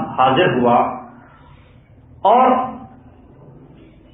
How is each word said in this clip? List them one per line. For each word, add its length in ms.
حاضر 380
ہوا 160
اور 280